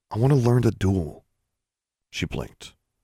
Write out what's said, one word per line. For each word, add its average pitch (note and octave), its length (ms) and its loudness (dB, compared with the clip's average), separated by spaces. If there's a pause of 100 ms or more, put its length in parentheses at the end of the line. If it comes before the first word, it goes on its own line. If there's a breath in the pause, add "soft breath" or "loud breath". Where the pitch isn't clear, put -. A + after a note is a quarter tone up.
(100)
"I G#2+ 80 -8
want C3+ 140 4
to C#3+ 60 4
learn A#2+ 240 2
to A2+ 80 2
duel." F#2+ 560 -4 (840)
She - 160 -6
blinked. - 480 -10 (300)